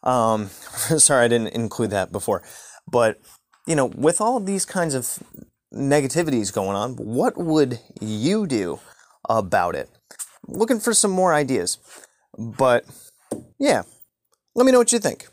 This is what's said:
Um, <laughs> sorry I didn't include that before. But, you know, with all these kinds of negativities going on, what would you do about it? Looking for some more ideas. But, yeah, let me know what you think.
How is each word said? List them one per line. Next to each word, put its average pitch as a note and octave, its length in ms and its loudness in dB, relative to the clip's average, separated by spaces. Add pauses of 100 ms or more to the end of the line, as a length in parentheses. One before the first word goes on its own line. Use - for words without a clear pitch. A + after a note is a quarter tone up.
Um, A2+ 440 2
<laughs> - 500 -4
sorry C3 280 6
I - 20 2
didn't A#2 220 2
include A2+ 420 -4
that F#2+ 200 -2
before. G2 320 -4 (460)
But, A#2 300 2 (480)
you D#3+ 80 0
know, C3+ 100 2
with D3 340 0
all A#3 200 0
these G3 260 -4
kinds E3 300 -4
of - 240 -6 (540)
negativities C#3 800 0
going G2 220 -2
on, A#2 200 -4
what A#2 420 -4
would D3+ 420 0 (220)
you C3 460 -2
do G2 320 -4 (500)
about F#2 460 0
it? C2+ 140 -8 (580)
Looking A3+ 320 -2
for A3+ 140 -2
some G#3 180 2
more F#3 220 2
ideas. B2+ 440 0 (600)
But, A#2+ 480 0 (760)
yeah, - 240 2 (720)
let B3 100 4
me C4 60 6
know B3 80 8
what A#3 120 2
you A#3+ 80 2
think. F#3 340 -4